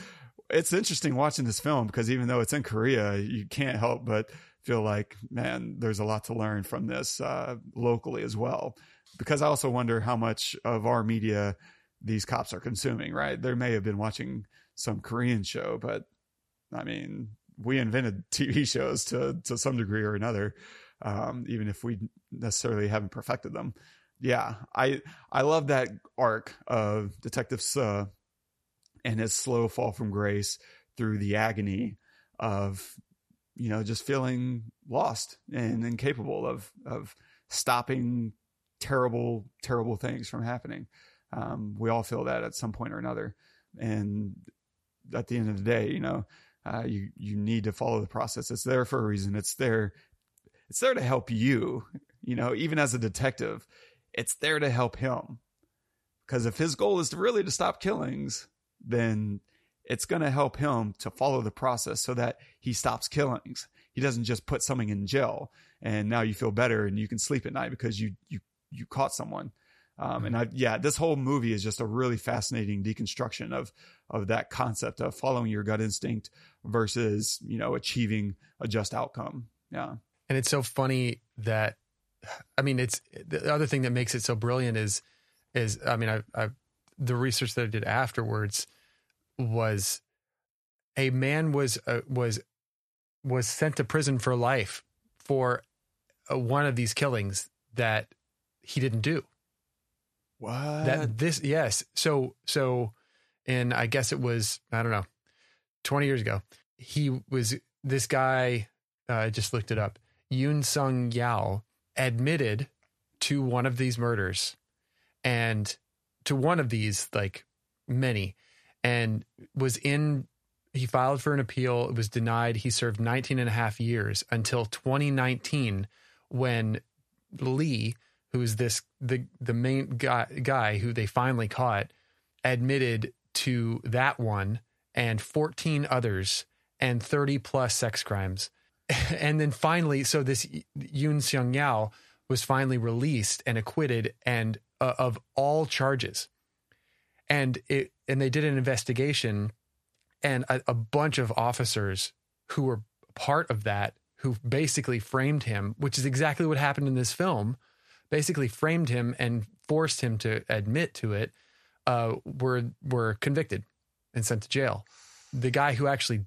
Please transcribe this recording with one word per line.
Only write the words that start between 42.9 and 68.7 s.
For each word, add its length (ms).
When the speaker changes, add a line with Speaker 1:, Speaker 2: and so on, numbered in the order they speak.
Speaker 1:
or 60
another. 360
And 580
at 140
the 100
end 120
of 80
the 120
day, 220
you 80
know, 260
uh, 200
you, 300
you 220
need 280
to 60
follow 300
the 60
process. 440
It's 120
there 200
for 160
a 60
reason. 300
It's 200
there, 380
it's 100
there 140
to 80
help 300
you, 540
you 140
know, 180
even 260
as 140
a 60
detective, 640
it's 220
there 240
to 100
help 280
him. 420
'Cause 180
if 120
his 180
goal 240
is 100
to 80
really 260
to 80
stop 280
killings, 680
then 560
it's 220
gonna 260
help 260
him 420
to 120
follow 300
the 100
process 500
so 120
that 240
he 140
stops 340
killings. 600
He 80
doesn't 220
just 220
put 180
something 260
in 160
jail 460
and 280
now 120
you 120
feel 180
better 340
and 120
you 100
can 120
sleep 260
at 80
night 160
because 300
you, 140
you, 100